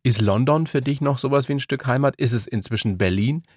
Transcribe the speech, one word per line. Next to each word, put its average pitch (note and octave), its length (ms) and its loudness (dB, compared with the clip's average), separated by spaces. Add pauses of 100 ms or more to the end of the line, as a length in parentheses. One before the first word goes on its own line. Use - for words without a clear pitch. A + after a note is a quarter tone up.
Ist B2 160 2
London C3 480 2
für C#3+ 120 -2
dich C#3 200 -2
noch C#3+ 180 0
sowas C3+ 300 0
wie C#3+ 60 -2
ein C#3 60 -2
Stück C3 260 -6
Heimat? C3+ 300 2
Ist A#2 160 0
es A#2 140 -2
inzwischen G#2+ 500 -2
Berlin? G2+ 460 0 (140)